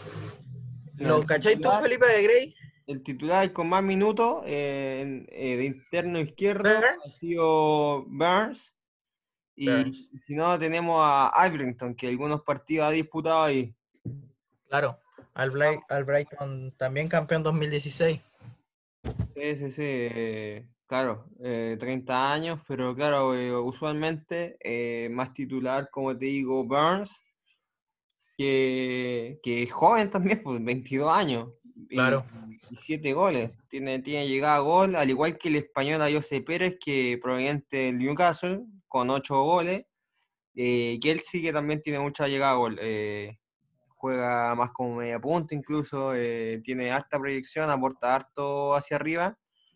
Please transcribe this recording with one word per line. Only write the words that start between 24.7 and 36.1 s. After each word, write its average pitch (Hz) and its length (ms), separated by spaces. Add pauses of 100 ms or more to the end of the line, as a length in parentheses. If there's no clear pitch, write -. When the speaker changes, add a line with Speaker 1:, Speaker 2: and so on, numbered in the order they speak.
Speaker 1:
más 127 200
titular, 131 580
como 131 280
te 131 60
digo, 131 400
Burns, 160 580 (1120)
que, 127 1080
que 120 180
es 120 100
joven 208 380
también, 196 320
pues, 123 220
veintidós 135 520
años. 127 340 (380)
Y, - 80
Speaker 2:
Claro. 131 300 (440)
Speaker 1:
y 120 60
siete 151 380
goles. 143 380 (160)
Tiene, 135 320
tiene 143 280
llegada 143 280
a 147 40
gol, 180 340
al 147 140
igual 156 300
que 175 100
el 151 80
español 147 440 (120)